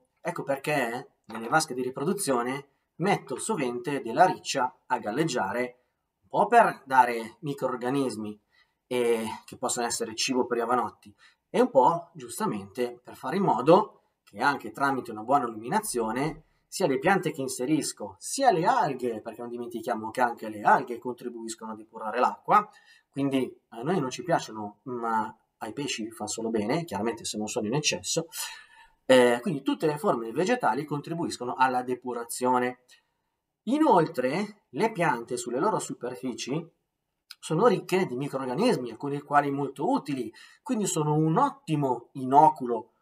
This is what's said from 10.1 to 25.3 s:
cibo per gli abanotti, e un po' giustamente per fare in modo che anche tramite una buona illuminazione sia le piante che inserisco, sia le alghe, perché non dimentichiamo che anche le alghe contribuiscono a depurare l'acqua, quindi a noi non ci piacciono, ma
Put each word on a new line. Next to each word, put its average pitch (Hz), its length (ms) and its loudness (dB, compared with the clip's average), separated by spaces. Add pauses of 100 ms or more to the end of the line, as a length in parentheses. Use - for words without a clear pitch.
cibo 127 300 0
per 120 120 -2
gli 117 40 0
abanotti, 113 520 -2 (400)
e 190 60 2
un 247 100 4
po' 151 440 4
giustamente 123 880 -4
per 104 140 -18
fare 135 180 -6
in 196 80 2
modo 147 540 6 (260)
che - 160 -18
anche 123 320 0
tramite 135 400 0
una 110 120 -10
buona 131 220 4
illuminazione 120 1000 -2 (200)
sia - 220 -2
le 135 100 2
piante 170 360 0
che 135 80 -8
inserisco, 127 800 -2
sia 269 320 2
le 170 140 2
alghe, 131 540 0
perché 110 220 -12
non 120 80 -10
dimentichiamo 117 640 -6
che 131 100 -2
anche 117 260 -2
le 107 140 -10
alghe 131 360 2
contribuiscono 113 760 -10
a - 20 -10
depurare 110 460 -6
l'acqua, 156 440 2 (440)
quindi 135 440 -2 (180)
a 113 100 -12
noi 165 180 0
non 131 100 -2
ci 123 140 -10
piacciono, 110 600 -4
ma 113 540 -2 (200)